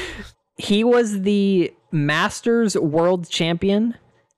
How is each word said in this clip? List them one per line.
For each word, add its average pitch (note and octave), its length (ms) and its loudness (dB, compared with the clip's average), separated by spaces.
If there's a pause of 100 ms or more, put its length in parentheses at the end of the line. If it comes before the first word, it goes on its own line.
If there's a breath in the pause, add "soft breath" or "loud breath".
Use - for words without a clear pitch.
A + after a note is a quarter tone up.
(580 loud breath)
He G#3 260 0
was A#3 380 2
the G3 520 0 (180)
Masters F#3 840 0
world E3+ 540 0
champion G3 680 -2 (420)